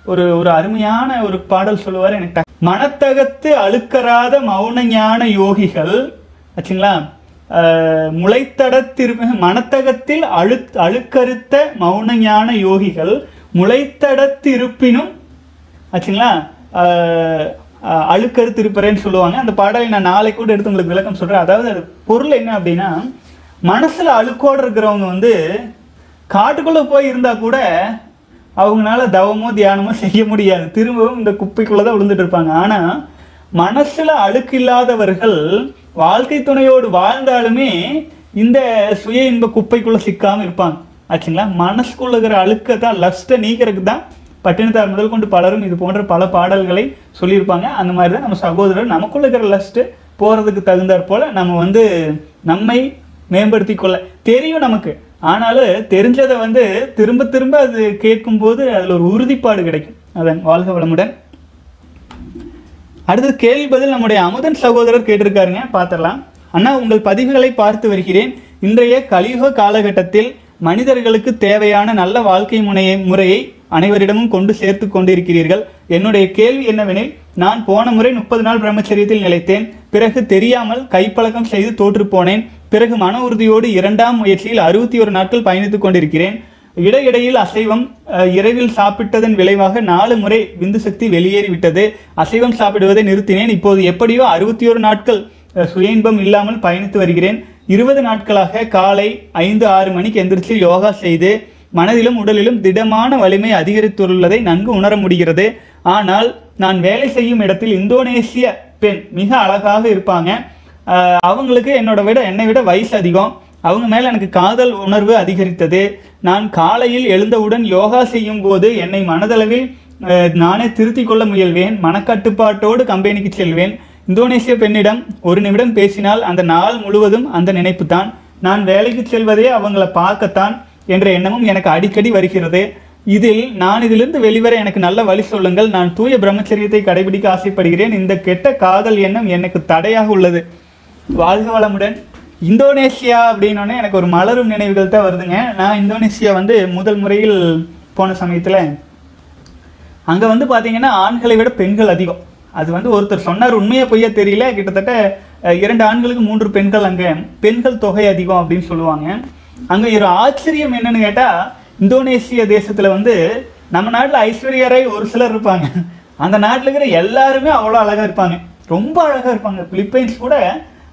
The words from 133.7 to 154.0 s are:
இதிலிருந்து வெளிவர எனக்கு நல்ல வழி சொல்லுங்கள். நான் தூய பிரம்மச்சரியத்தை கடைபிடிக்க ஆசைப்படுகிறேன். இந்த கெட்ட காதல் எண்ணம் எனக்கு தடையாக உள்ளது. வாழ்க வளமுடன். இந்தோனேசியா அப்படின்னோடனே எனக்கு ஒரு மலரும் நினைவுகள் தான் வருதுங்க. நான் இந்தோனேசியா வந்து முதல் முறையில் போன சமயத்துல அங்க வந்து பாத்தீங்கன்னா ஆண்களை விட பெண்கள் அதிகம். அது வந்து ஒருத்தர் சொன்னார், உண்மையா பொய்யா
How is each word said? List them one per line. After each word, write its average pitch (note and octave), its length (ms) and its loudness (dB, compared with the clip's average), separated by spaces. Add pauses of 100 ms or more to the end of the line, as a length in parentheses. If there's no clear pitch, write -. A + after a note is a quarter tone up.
இதிலிருந்து A#3+ 380 2
வெளிவர A3+ 360 2
எனக்கு G#3 240 -2
நல்ல F#3+ 240 0
வழி G3 180 2
சொல்லுங்கள். G3+ 480 0
நான் F3+ 240 -2
தூய A#3 240 0
பிரம்மச்சரியத்தை G#3 640 0
கடைபிடிக்க F#3+ 460 0
ஆசைப்படுகிறேன். F#3+ 640 0
இந்த F#3+ 260 -2
கெட்ட F#3 360 -2
காதல் G#3 420 0
எண்ணம் G3+ 300 -2
எனக்கு F3+ 380 -2
தடையாக G#3+ 420 0
உள்ளது. F3+ 340 2 (680)
வாழ்க F#3 420 2
வளமுடன். G#3+ 440 0 (500)
இந்தோனேசியா B3+ 800 2
அப்படின்னோடனே G#3 520 0
எனக்கு G3+ 200 -2
ஒரு F3 100 0
மலரும் A3 400 2
நினைவுகள் G3+ 400 0
தான் G#3 180 2
வருதுங்க. F3+ 320 -4 (180)
நான் G3+ 240 0
இந்தோனேசியா G#3 540 0
வந்து G3 220 0 (120)
முதல் F#3+ 300 -2
முறையில் G3+ 400 0 (560)
போன F#3+ 180 -2
சமயத்துல F3+ 460 -2 (1500)
அங்க F#3 220 0
வந்து A3+ 180 2
பாத்தீங்கன்னா A#3 520 0
ஆண்களை A#3 380 0
விட A#3 140 2
பெண்கள் G#3 380 0
அதிகம். F3 340 -2 (300)
அது D#3 200 -6
வந்து F#3+ 200 -4
ஒருத்தர் G#3 340 -2
சொன்னார், A3+ 280 0
உண்மையா A3+ 320 2
பொய்யா A3+ 220 2